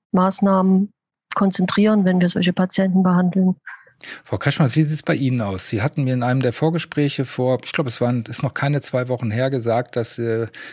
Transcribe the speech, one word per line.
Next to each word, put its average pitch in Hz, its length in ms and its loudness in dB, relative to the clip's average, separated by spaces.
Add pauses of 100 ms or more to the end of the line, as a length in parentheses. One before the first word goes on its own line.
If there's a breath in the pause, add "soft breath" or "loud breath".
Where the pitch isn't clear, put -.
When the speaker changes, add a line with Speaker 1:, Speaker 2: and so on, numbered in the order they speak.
(120)
Speaker 1:
Maßnahmen 190 800 2 (440)
konzentrieren, 202 720 2
wenn 185 120 2
wir 180 120 2
solche 180 240 0
Patienten 190 480 2
behandeln. 185 540 2 (680 loud breath)
Speaker 2:
Frau - 140 -4
Kaschmann, 139 360 2
wie 160 80 4
sieht's 151 200 -2
bei - 120 0
Ihnen 127 280 0
aus? 98 260 -4
Sie 104 140 -2
hatten 139 220 -2
mir 127 100 0
in 127 80 -2
einem 127 180 2
der 127 140 0
Vorgespräche 147 720 -2
vor, 127 360 -2
ich - 100 -12
glaube, 147 160 -2
es - 120 -8
waren, 123 260 0
ist - 160 -6
noch 131 120 -4
keine 143 260 0
zwei 127 280 -4
Wochen 120 220 -4
her, 127 200 0
gesagt, 117 460 -2
dass, 117 220 -4
äh, 113 280 -2 (260 loud breath)